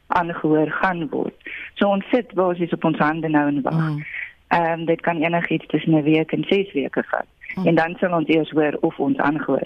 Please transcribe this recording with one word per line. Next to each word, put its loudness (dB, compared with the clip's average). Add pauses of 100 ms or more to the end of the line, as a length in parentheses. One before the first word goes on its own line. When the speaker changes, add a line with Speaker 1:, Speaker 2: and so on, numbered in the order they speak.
Speaker 1:
aangehoor 0
gaan -2
word. -6 (420)
So 2
ons 0
sit 0
basies 0
op -6
ons 2
hande 0
nou 2
en 0
wag. -2 (160)
Speaker 2:
Mm. -4 (440)
Speaker 1:
Ehm, 0
dit 0
kan 0
enigiets 0
tussen 0
'n 4
week 2
en -2
ses 2
weke -2
vat. -2 (300)
Speaker 2:
Mm. 0
Speaker 1:
En 4
dan 0
sal 0
ons 0
eers 2
hoor 0
of -2
ons 0
aangehoor -2